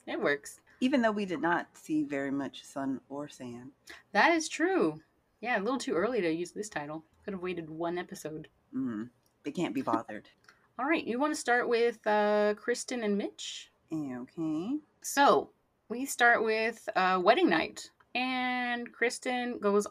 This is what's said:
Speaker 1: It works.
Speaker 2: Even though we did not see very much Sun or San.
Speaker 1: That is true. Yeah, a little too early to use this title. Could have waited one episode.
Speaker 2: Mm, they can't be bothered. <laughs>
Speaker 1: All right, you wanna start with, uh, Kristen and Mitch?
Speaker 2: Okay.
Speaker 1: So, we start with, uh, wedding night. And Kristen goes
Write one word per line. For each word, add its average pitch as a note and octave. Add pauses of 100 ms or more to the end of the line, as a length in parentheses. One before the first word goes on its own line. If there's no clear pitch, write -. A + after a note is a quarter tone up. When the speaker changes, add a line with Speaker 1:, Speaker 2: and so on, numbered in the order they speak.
Speaker 1:
It D#4
works. D3 (200)
Speaker 2:
Even C4
though A3+
we G#3
did F3
not E3
see D#3
very C#3
much C#3
Sun C3+
or C#3+
San. B2 (420)
Speaker 1:
That B3
is D#4+
true. D4 (400)
Yeah, A#3
a F#3+
little A#3+
too B3+
early G#3+
to E3+
use F3
this -
title. D3+ (200)
Could G3
have F3
waited E3+
one E3
episode. D#3 (260)
Speaker 2:
Mm, B2 (340)
they D3
can't E3
be C3+
bothered. A2+ (220)
<laughs> -
Speaker 1:
All A#3+
right, D#4
you A3+
wanna D4+
start B3
with, A#3
uh, G#3
Kristen A#3+
and G3+
Mitch? - (220)
Speaker 2:
Okay. D#3 (240)
Speaker 1:
So, A#3+ (400)
we A#3+
start A#3+
with, A3
uh, F#3
wedding C4
night. D#3 (240)
And B3
Kristen B3
goes G3+